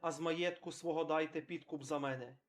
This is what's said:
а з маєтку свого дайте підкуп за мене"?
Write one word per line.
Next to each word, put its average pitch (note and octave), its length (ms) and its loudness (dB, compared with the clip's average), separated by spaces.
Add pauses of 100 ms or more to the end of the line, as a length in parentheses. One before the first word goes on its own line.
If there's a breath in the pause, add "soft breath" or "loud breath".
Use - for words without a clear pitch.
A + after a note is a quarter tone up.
а E3 100 0
з D3 80 -4
маєтку E3+ 520 0
свого E3 320 0
дайте D#3 380 2
підкуп D#3 420 -6
за D3 160 0
мене"? C3 380 -4 (120)